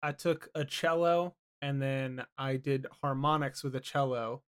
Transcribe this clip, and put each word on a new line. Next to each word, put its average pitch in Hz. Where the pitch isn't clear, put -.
I 147
took 160
a 151
cello 170
and 143
then 131
I 135
did 135
harmonics 143
with 135
a 135
cello, 127